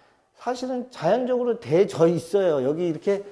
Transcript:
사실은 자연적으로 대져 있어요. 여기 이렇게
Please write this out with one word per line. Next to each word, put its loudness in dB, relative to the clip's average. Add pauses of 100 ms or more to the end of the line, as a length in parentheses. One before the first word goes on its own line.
(340)
사실은 -6
자연적으로 0
대져 4
있어요. 0
여기 -2
이렇게 -2